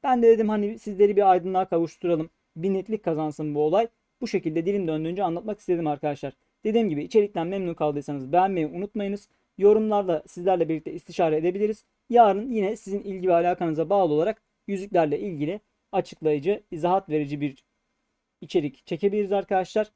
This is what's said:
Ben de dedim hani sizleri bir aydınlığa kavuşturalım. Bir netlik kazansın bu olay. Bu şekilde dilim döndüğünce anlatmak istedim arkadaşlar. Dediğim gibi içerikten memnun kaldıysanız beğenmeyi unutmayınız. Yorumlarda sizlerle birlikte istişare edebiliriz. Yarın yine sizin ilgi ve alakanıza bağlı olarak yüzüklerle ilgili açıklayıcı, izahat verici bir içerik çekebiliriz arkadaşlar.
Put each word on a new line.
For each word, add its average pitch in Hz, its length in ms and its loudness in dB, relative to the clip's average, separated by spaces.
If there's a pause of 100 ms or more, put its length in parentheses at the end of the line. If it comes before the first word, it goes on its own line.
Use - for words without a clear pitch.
Ben 254 200 2
de 233 60 6
dedim 220 200 4
hani 214 300 -2
sizleri 202 380 2
bir 196 140 6
aydınlığa 185 380 2
kavuşturalım. 165 600 -2 (260)
Bir 190 180 -2
netlik 202 280 -6
kazansın 151 520 -4
bu 147 60 -2
olay. 185 280 2 (320)
Bu 240 80 -6
şekilde 165 380 -2
dilim 196 220 -2
döndüğünce 160 360 -4
anlatmak 180 340 -6
istedim 170 280 -2
arkadaşlar. 147 460 -6 (320)
Dediğim 220 240 2
gibi 151 160 -4
içerikten 202 420 2
memnun 185 280 -4
kaldıysanız 143 580 -4
beğenmeyi 180 340 2
unutmayınız. 196 640 -8 (300)
Yorumlarda 202 680 4
sizlerle 175 420 0
birlikte 160 240 -4
istişare 165 440 -2
edebiliriz. 196 480 -2 (260)
Yarın 226 400 6
yine 214 260 -2
sizin 196 240 -8
ilgi 185 280 -6
ve 175 60 4
alakanıza 170 560 0
bağlı 185 240 2
olarak 175 280 -2 (240)
yüzüklerle 185 540 -2
ilgili 175 400 -6 (320)
açıklayıcı, 165 800 -2
izahat 175 380 -2
verici 147 320 -2
bir 139 240 -6 (760)
içerik - 460 -4
çekebiliriz 202 460 -2
arkadaşlar. 196 640 -2